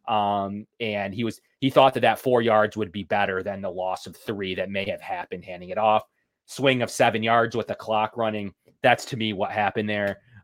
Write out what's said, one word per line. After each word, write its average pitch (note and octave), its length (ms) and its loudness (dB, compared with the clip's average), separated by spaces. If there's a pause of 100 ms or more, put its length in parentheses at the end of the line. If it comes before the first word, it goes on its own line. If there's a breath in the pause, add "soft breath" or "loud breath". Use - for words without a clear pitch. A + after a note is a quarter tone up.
Um, G2+ 600 -2 (140)
and G2+ 340 -4
he A#2 100 -4
was, A2 160 -6 (200)
he F3+ 100 2
thought C3+ 240 6
that A#2+ 60 -2
that A2+ 180 4
four B2 240 2
yards G#2+ 340 4
would F#2+ 160 -4
be G2 120 -6
better F#2+ 380 0
than G2 200 -8
the F#2+ 80 -6
loss F#2 360 -6
of F2 100 -16
three G2 400 -6
that F#2+ 140 -4
may G2 200 -4
have E2+ 100 -8
happened F2 440 -10
handing F2+ 260 -14
it F#2+ 80 0
off. G#2+ 260 4 (420)
Swing C3 360 2
of A2+ 80 -2
seven A2+ 320 2
yards A#2 340 2
with G#2+ 120 -4
the G#2+ 60 -6
clock A2 420 -2
running. G#2+ 360 -4 (300)
That's, B2 240 4
to C3 100 -8
me, A2 160 -2
what G2 180 -2
happened G#2 380 -2
there. G2+ 300 -2 (260 soft breath)